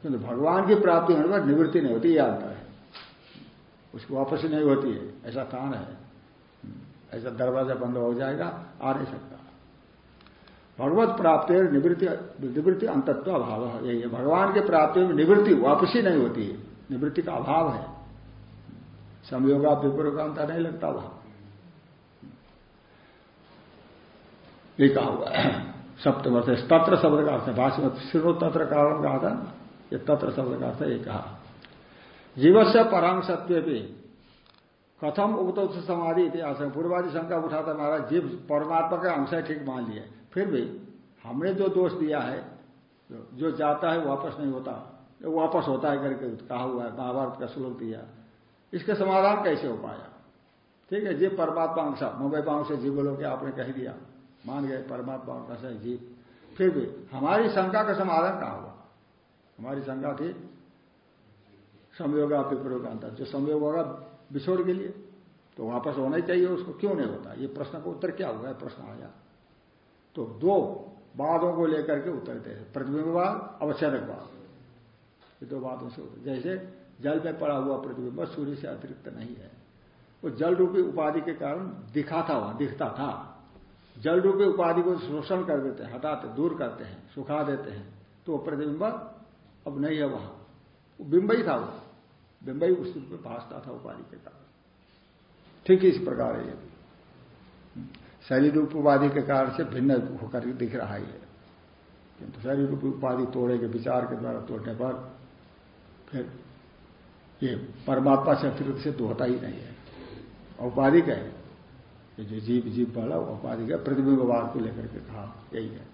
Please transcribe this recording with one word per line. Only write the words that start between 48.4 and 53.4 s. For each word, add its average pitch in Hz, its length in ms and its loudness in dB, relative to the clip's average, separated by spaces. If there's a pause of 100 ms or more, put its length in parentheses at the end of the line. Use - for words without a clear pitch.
इसका 190 200 -2
समाधान 196 500 4
कैसे 151 240 0
हो 117 100 -4
पाया? - 320 -10 (840)
ठीक 208 120 -2
है, 190 100 -2
जीव 180 160 2
परमात्मा 160 540 0
अंश, 143 200 -4
ममैवांश 147 680 -2
जीव 139 240 -2
बोलो 139 220 0
के 147 60 -6
आपने 135 280 -4